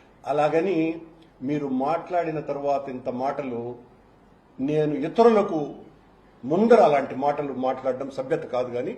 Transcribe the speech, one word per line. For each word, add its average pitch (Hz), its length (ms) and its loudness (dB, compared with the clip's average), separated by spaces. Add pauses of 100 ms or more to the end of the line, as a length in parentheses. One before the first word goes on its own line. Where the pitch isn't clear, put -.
(280)
అలాగని 160 760 0 (400)
మీరు 143 260 -2
మాట్లాడిన 160 720 -2
తర్వాత 139 500 -4
ఇంత 127 200 -8
మాటలు, 123 680 -6 (840)
నేను 151 340 0
ఇతరులకు 175 760 4 (760)
ముందర 208 360 6
అలాంటి 143 340 2
మాటలు 143 380 -2
మాట్లాడడం 131 580 -4
సభ్యత 131 340 -4
కాదు. 123 300 -4
కానీ 160 220 -6